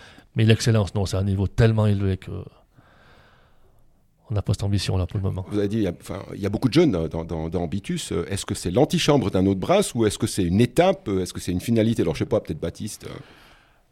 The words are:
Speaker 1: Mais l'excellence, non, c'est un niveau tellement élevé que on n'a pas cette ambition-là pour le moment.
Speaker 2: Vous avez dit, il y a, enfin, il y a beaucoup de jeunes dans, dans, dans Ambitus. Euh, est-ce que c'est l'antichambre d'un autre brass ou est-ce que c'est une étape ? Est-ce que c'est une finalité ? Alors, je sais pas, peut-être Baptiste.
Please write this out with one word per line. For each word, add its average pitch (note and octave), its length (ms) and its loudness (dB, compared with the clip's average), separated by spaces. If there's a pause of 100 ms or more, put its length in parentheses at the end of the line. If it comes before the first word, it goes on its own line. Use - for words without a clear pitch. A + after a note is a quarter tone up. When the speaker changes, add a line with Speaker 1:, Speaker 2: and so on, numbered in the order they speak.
(360)
Speaker 1:
Mais A2 100 4
l'excellence, A2 500 4
non, G2+ 100 0
c'est F#2+ 120 -4
un G2 80 0
niveau G2 200 0
tellement A2 400 4
élevé G2 300 0
que - 160 -10 (2000)
on A2+ 40 -6
n'a G#2 80 -2
pas - 120 -2
cette - 100 -4
ambition-là G2 420 -2
pour G#2+ 120 -6
le F#2+ 60 -4
moment. F#2+ 260 -4
Speaker 2:
Vous G#2 100 -4
avez G2+ 80 0
dit, G2+ 80 -4
il A2+ 80 0
y F#2+ 40 0
a, F2 40 -2
enfin, - 280 -12 (140)
il - 60 -10
y G2 60 -4
a A#2 40 -2
beaucoup A2 200 0
de G#2+ 40 -2
jeunes D3+ 200 6 (160)
dans, E2 160 -6
dans, E2 240 -6
dans F2 120 -2
Ambitus. G2 520 -6
Euh, F2 160 -2
est-ce G2 160 -6
que - 100 -4
c'est - 160 -4
l'antichambre C#3+ 580 2
d'un F#2+ 160 2
autre G2 140 2
brass D#3 340 2
ou A2+ 120 2
est-ce G2+ 120 0
que A2+ 100 -2
c'est G2 180 -2
une F#2 160 4
étape ? E3 480 2
Est-ce F#2 240 -2
que F#2+ 80 -10
c'est G2 100 -6
une F2+ 80 -2
finalité ? A2+ 420 2
Alors, E2 140 0
je - 40 -6
sais - 60 -2
pas, G#2+ 140 0
peut-être D#2 220 -6
Baptiste. - 480 -8 (840)